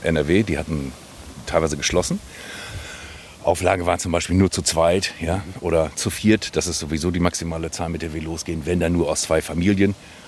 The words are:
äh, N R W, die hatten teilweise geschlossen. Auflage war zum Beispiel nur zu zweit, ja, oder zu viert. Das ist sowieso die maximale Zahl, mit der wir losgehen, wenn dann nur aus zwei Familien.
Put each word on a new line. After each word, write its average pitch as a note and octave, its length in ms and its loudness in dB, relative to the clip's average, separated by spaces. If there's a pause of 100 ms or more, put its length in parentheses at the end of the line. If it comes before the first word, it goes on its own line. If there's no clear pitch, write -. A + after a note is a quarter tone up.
äh, E2+ 40 0
N E2 80 2
R D2 120 2
W, F#2+ 160 4
die E2 140 0
hatten D2+ 340 -4 (540)
teilweise D#2+ 320 0
geschlossen. F2+ 420 0 (1200)
Auflage F2+ 420 2
war F2 140 2
zum F2 120 -2
Beispiel F2 240 0
nur F#2+ 140 6
zu - 140 -2
zweit, E2+ 580 2
ja, F2 220 -2 (180)
oder E2 340 2
zu - 140 -2
viert. - 460 2
Das D#2 100 0
ist E2+ 140 -2
sowieso D#2+ 320 -2
die F2 80 0
maximale E2 500 -2
Zahl, E2 200 -4
mit D#2 120 -4
der D#2+ 120 -6
wir D#2+ 100 -6
losgehen, D#2+ 420 -6
wenn F2 140 2
dann E2+ 140 2
nur E2 160 2
aus D2+ 120 0
zwei D#2+ 220 2
Familien. F#2+ 500 4 (340)